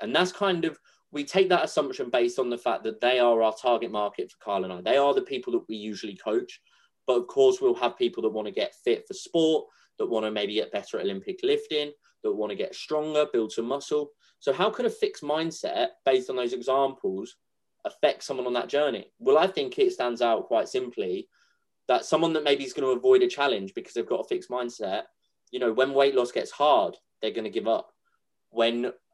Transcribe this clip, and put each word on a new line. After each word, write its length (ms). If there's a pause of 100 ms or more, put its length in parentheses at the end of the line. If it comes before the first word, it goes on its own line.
And 120
that's 200
kind 320
of, 120 (340)
we 120
take 240
that 160
assumption 460
based 300
on 100
the 80
fact 260
that 160
they 200
are 220
our 140
target 340
market 420
for 120
Kyle 220
and 80
I. 80
They 160
are 160
the 80
people 320
that 160
we 80
usually 380
coach. 460 (460)
But 100
of 100
course, 340
we'll 140
have 220
people 260
that 100
wanna 180
get 320
fit 240
for 60
sport, 520 (320)
that 100
wanna 220
maybe 260
get 180
better 260
at 60
Olympic 360
lifting, 500 (320)
that 100
wanna 220
get 200
stronger, 560
build 200
some 140
muscle. 460 (280)
So 120
how 180
could 160
a 40
fixed 340
mindset 640 (180)
based 240
on 60
those 180
examples 840 (480)
affect 380
someone 240
on 60
that 140
journey? 520
Well, 180
I 80
think 320
it 160
stands 280
out 260
quite 200
simply 640 (580)
that 160
someone 300
that 100
maybe 200
is 100
gonna 140
avoid 340
a 60
challenge 480
because 180
they've 120
got 160
a 60
fixed 220
mindset, 540 (480)
you 80
know, 120
when 220
weight 220
loss 160
gets 180
hard, 480 (240)
they're 100
gonna 180
give 180
up. 260 (560)
When 420 (220)